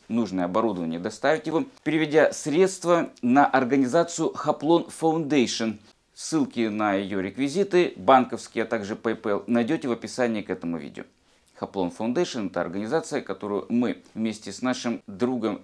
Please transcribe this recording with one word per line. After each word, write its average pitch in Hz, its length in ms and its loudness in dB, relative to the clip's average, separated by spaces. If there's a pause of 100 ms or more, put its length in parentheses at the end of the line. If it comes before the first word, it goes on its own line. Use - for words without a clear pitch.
нужное 95 340 0
оборудование, 90 560 -2
доставить 139 480 -2
его, 156 160 0 (220)
переведя 156 480 4
средства 170 760 2 (120)
на 131 240 6
организацию 135 880 2
Хаплон 147 560 2
Foundation. 135 880 0 (380)
Ссылки 127 520 0
на 107 260 0
ее 98 280 -2
реквизиты, 143 720 0
банковские, 117 720 2
а - 20 -6
также 107 260 -4
PayPal 107 540 -2
найдете 120 400 0
в 117 40 0
описании 113 520 -2
к - 80 -10
этому 85 260 -4
видео. - 280 -12 (500)
Хаплон 92 340 -4
Foundation — 123 640 -4
это 87 100 -2
организация, 110 580 -4
которую 101 500 -6
мы 117 280 0 (160)
вместе 110 380 -6
с - 100 -14
нашим 123 460 -4
другом, 110 560 -2